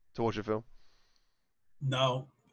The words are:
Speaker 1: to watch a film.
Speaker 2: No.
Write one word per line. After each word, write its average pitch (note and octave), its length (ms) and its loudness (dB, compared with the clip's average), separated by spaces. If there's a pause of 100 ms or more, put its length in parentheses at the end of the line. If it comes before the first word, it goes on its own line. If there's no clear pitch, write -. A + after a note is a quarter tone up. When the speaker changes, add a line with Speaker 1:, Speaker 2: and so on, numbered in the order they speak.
(140)
Speaker 1:
to A#2+ 80 -2
watch A2 140 2
a G#2+ 60 -2
film. G#2+ 220 -2 (1160)
Speaker 2:
No. C3 460 2 (260)